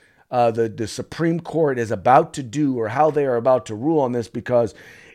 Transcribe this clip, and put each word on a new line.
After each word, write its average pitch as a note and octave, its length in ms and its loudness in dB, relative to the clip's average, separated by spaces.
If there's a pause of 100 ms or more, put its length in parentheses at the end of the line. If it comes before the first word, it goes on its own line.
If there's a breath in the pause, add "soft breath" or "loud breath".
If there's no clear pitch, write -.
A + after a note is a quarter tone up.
(300 soft breath)
uh, A#2+ 220 2
the, A2+ 160 0
the G#2+ 180 -6
Supreme E3 540 -4
Court D3 400 -2
is A2 100 -4
about B2 440 2
to D3 100 -8
do C3 340 -2
or A2 100 -2
how C#3+ 220 2
they C#3+ 140 0
are B2+ 120 0
about B2 300 2
to A2 80 -10
rule D3 260 0
on B2 120 0
this, A#2+ 160 -4
because A#2 440 0 (420 loud breath)